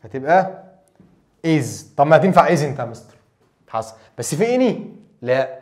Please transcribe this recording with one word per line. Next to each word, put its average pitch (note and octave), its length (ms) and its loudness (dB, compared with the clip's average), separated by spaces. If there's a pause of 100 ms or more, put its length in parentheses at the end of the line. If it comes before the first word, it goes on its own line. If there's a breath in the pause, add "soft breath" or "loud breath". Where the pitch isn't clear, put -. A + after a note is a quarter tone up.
هتبقى D3 600 0 (800)
is. C3+ 500 -2
طب - 100 4
ما D#3 100 6
هتنفع E3 320 4
isn't D3 320 -2
يا A#2+ 40 -6
مستر. - 320 -16 (520)
حصل. - 280 -10 (220 soft breath)
بس B2 160 -8
في A3+ 200 0
اني؟ B3+ 360 0 (320)
لا، B2+ 400 -2